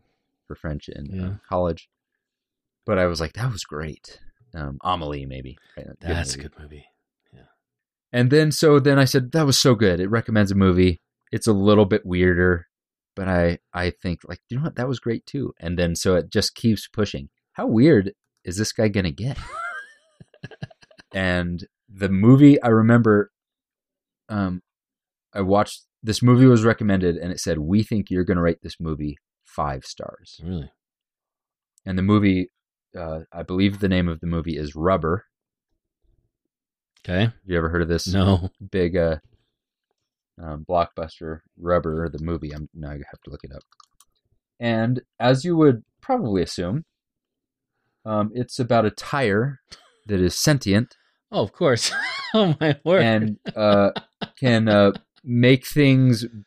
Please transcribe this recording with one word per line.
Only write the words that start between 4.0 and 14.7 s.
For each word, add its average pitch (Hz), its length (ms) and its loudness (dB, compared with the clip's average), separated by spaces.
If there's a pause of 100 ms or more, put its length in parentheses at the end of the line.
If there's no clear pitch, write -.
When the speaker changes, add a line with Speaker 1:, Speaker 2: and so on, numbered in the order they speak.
Speaker 1:
Um, 71 300 -10
Amelie, 73 420 -6
maybe. 65 300 -14 (200)
Right? 71 100 -18
Good 69 140 -20
Speaker 2:
That's 82 360 -6
Speaker 1:
movie. 69 100 -16
Speaker 2:
a - 40 -18
good - 120 -20
movie. 71 240 -20 (460)
Yeah. 64 80 -20 (720)
Speaker 1:
And 123 180 2
then, 151 220 4
so 147 260 4
then 139 220 4
I 135 40 6
said, 127 280 0
"That 160 140 0
was 135 120 2
so 131 160 4
good." 98 240 2
It 95 120 -4
recommends 107 420 0
a - 20 -2
movie. 92 460 4 (320)
It's 113 160 -4
a 110 40 6
little 101 340 6
bit 101 200 -2
weirder, 90 640 2 (480)
but 95 100 -8
I, 87 320 0 (140)
I 87 180 -4
think, 87 380 -8
like, 87 100 -14 (100)
"You 120 100 -8
know 147 60 -4
what? - 120 -8